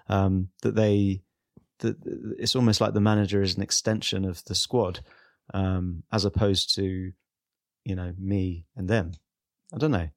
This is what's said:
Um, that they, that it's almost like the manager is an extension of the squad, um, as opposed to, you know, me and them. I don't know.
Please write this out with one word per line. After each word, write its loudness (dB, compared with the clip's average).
Um, 2
that 2
they, 2
that -2
it's -2
almost 4
like 2
the 4
manager 4
is 0
an -2
extension -2
of -6
the -6
squad, 0
um, 0
as 0
opposed 0
to, -4
you -4
know, -6
me -2
and -6
them. 0
I -12
don't 0
know. 0